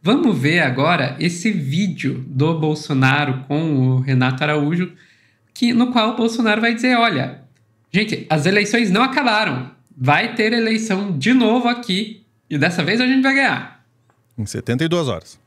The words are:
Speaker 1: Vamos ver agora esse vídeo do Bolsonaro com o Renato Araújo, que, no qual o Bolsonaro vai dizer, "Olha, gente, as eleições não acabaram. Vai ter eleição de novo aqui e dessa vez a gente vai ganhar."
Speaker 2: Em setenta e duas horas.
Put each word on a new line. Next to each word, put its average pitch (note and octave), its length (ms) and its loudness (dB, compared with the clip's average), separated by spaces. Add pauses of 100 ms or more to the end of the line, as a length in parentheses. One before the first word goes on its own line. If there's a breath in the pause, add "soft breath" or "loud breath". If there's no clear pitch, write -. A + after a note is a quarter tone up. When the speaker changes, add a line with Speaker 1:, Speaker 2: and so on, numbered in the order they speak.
Speaker 1:
Vamos A3+ 340 2
ver D3+ 240 2
agora C#3 600 0
esse F3 320 -2
vídeo C#3 720 -4
do D#3 320 0
Bolsonaro C#3 880 0
com D3+ 300 -2
o B2+ 240 2
Renato C3 420 0
Araújo, D3+ 480 -2 (600 soft breath)
que, A#3+ 200 0
no A#3+ 200 2
qual A3 220 0
o - 20 -8
Bolsonaro A3+ 460 0
vai A#3 120 2
dizer, A#3+ 220 0
"Olha, G#3+ 460 -2 (500)
gente, G#3+ 360 -2
as D#3 180 2
eleições G#3 440 2
não G3+ 120 2
acabaram. A3 680 0 (260)
Vai D3 380 2
ter A3 180 0
eleição A3 640 -2
de E3 180 2
novo A#3+ 340 4
aqui A3 540 -6 (260)
e D#3 80 -4
dessa E3+ 260 0
vez G3 200 0
a B3+ 40 2
gente C4 160 2
vai C4+ 120 2
ganhar." C4 500 -2 (520)
Speaker 2:
Em G#2+ 100 -6
setenta B2 360 -4
e E3 60 -2
duas E3 200 -2
horas. F2+ 380 -8